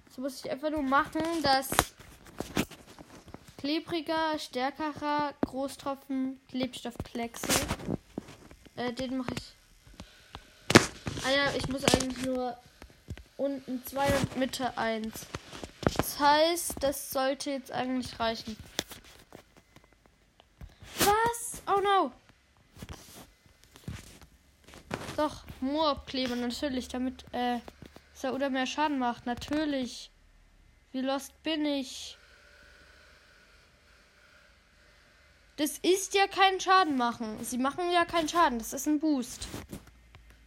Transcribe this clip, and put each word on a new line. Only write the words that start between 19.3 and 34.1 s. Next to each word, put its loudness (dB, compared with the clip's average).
Was? 2
Oh 4
no! 4
Doch, 0
Moorabkleber, 0
natürlich, -2
damit, -6
äh, 0
Sauda -2
mehr 0
Schaden 0
macht. -2
Natürlich. -2
Wie -2
lost -4
bin 0
ich? -2